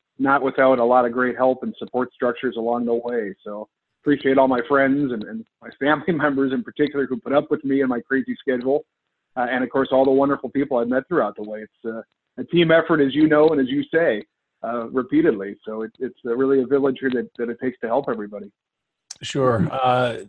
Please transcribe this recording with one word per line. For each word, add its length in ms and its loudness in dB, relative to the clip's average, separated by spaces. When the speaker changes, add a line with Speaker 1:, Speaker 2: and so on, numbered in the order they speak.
Speaker 1:
not 240 2
without 360 2
a 60 2
lot 220 4
of 60 -2
great 240 -2
help 280 0
and 120 -6
support 380 -6
structures 420 -2
along 300 -2
the 80 2
way. 400 -4
So 240 -12
appreciate 360 2
all 100 6
my 200 2
friends 440 2
and, 120 -6
and 200 -12
my 100 -18
family 320 0
<laughs> 0 -
members 400 0
in 100 -2
particular 440 -2
who 120 -6
put 140 -6
up 180 0
with 140 -2
me 160 0
and 80 0
my 120 -2
crazy 380 -4
schedule. 460 -2
Uh, 140 -2
and, 140 -2
of 60 -8
course, 200 0
all 140 4
the 60 4
wonderful 400 2
people 260 -2
I've 120 0
met 200 -2
throughout 260 -2
the 80 -12
way. 200 -10
It's, 220 -20
uh, 180 -10
a 60 -10
team 260 2
effort, 300 4
as 140 4
you 120 4
know, 220 6
and 120 2
as 80 0
you 140 -2
say, 300 0
uh, 260 -6
repeatedly. 680 0
So 160 -8
it, 160 -8
it's, 260 -8
uh, 120 -2
really 260 2
a 40 -2
village 340 0
here 100 -2
that, 260 -4
that 140 -4
it 100 -8
takes 200 -6
to 80 -6
help 200 0
everybody. 420 -8
Speaker 2:
Sure. 500 0
Uh, 480 0